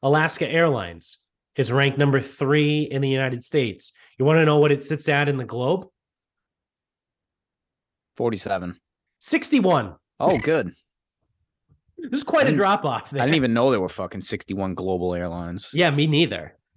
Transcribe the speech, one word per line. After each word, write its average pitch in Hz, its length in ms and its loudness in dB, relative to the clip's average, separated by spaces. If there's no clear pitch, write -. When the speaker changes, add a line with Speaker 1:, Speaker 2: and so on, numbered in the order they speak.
Speaker 1:
Alaska 151 460 2
Airlines 120 680 -2
is 120 160 0
ranked 139 240 4
number 139 240 4
three 147 600 0
in 139 180 -4
the 135 80 0
United 131 340 -2
States. 123 480 -4
You 127 60 0
wanna 156 200 6
know 151 140 4
what 151 120 6
it 139 120 0
sits 151 260 -4
at 143 180 2
in 143 100 -2
the 127 80 -6
globe? 131 420 -4
Speaker 2:
Forty-seven. 98 640 -4
Speaker 1:
Sixty-one. 185 760 0
Speaker 2:
Oh, 160 180 2
good. 123 360 -2
Speaker 1:
There's 294 260 -6
quite 311 180 0
Speaker 2:
I - 20 4
Speaker 1:
a - 20 2
Speaker 2:
didn't, 226 120 2
Speaker 1:
drop 196 280 2
off 123 240 -6
there. 139 120 -4
Speaker 2:
I 123 40 2
didn't 151 120 2
even 123 160 2
know 120 180 4
there 113 80 2
were 90 100 -2
fucking 95 320 -10
sixty-one 95 540 -6
global 92 380 -2
airlines. 87 600 -8
Speaker 1:
Yeah, 170 180 2
me 147 160 2
neither. 143 500 0